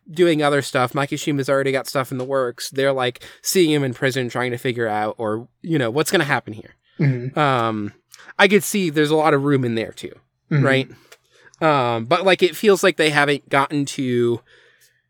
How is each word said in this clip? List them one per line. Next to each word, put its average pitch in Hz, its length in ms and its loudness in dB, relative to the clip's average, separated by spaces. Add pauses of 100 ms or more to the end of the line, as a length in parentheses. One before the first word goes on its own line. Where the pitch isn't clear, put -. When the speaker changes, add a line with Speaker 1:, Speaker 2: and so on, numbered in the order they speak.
Speaker 1:
doing 160 320 2
other 143 200 2
stuff? 127 320 -2
Makishima's 143 560 -4
already 135 240 0
got 131 140 -4
stuff 135 260 -6
in 131 40 -6
the 127 60 -6
works. 131 460 -4
They're, 135 240 0
like, 123 300 -4 (180)
seeing 170 300 2
him 147 120 2
in 127 100 -2
prison, 127 360 -2
trying 123 220 -4
to 117 60 -6
figure 117 300 -4
out, 107 300 -4
or, 113 320 -6 (120)
you 165 160 -2
know, 117 140 0
what's 151 200 -2
gonna 175 120 2
happen 131 300 -4
here. - 220 -20 (220)
Speaker 2:
Mm-hmm. 127 400 -2
Speaker 1:
Um, 113 540 0 (480)
I 202 80 4
could 196 160 4
see 185 260 -2
there's 151 220 2
a 156 60 4
lot 156 160 4
of 139 100 2
room 135 220 2
in 117 100 -2
there, 110 160 -4
too, - 240 -16 (340)
Speaker 2:
Mm-hmm. 147 160 2
Speaker 1:
right? 135 240 2 (720)
Um, 123 440 0
but, 170 180 0
like, 185 180 4
it 175 140 2
feels 196 280 2
like 185 120 4
they 156 140 2
haven't 147 400 0
gotten 143 340 0
to 120 560 -2 (720)